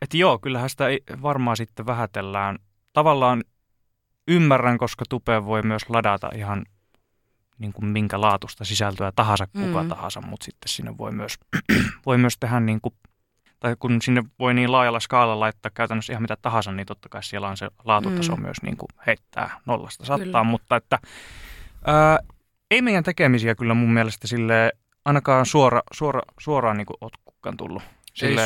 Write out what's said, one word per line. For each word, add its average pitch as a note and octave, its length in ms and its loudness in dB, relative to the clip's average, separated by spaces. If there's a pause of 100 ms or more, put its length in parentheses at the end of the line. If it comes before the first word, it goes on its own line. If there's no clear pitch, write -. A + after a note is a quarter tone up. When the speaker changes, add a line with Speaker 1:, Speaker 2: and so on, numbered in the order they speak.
Speaker 1:
et C#3 120 -8
joo, D#3+ 240 4
kyllähän C3 320 -4
sitä C#3+ 180 -2
ei, C3+ 120 -2 (220)
varmaan C3 340 0
sitten A2+ 300 -8
vähätellään. G2+ 720 -4 (340)
Tavallaan C3+ 520 2 (840)
ymmärrän, C3+ 500 4
koska - 300 -4
tupeen A2+ 380 -2
voi G#2+ 160 -2
myös G#2+ 260 -2
ladata A2 460 0
ihan G2+ 300 -6 (920)
niinku G#2 220 -10
minkä G#2 400 -2
laatusta G#2 440 0
sisältöä G2 520 -4
tahansa, G#2 300 2
kuka G2+ 360 -4
Speaker 2:
Mm. E3 60 -4
Speaker 1:
tahansa, - 320 -10
mut - 220 -12
sitten - 260 -16
siinä A2+ 300 -8
voi A2+ 140 -8
myös, G#2+ 220 -8 (380)
<clears throat> - 340 -2
voi B2 120 4
myös B2 220 4
tehdä A#2+ 200 0
niinku A2 340 -2 (720)
tai A#2+ 120 -2
kun A#2 240 0
sinne B2 220 2 (140)
voi B2+ 160 2
niin B2 180 2
laajalla A#2+ 280 4
skaalalla A2+ 400 2
laittaa G#2+ 340 -4
käytännössä A2+ 380 -2
ihan A2+ 100 -4
mitä A2 200 -4
tahansa, A2 300 -2
niin F#2+ 140 -8
totta - 220 -16
kai G2+ 140 -12
siellä G2+ 260 -8
on G2 80 -8
se G2 120 -8 (160)
laatutaso E3+ 520 2
Speaker 2:
Mm. - 60 -8
Speaker 1:
myös - 200 -8
niinku - 240 -8 (200)
heittää - 600 -4
nollasta - 380 -6
sattaan, C3+ 240 -2
Speaker 2:
Kyllä. A#2 160 2
Speaker 1:
mutta A#2 320 0
että, - 220 0 (840)
ää, D#3 340 6 (520)
ei B3 120 4
meidän G3 220 2
tekemisiä B2 500 2
kyllä A#2 200 0
mun A#2 180 4
mielestä A2 340 0
silleen A2+ 460 2 (320)
ainakaan C3+ 420 4
suora-, B2+ 360 4 (100)
suora-, C#3+ 480 -4
suoraan A#2+ 360 0
niinku G#2 240 -8
oot A2+ 120 -14 (120)
kukkaan - 320 -12
tullut. - 260 -10
Speaker 3:
Ei - 60 -20 (260)
Speaker 1:
Silleen C3+ 240 0
ihan A2+ 80 2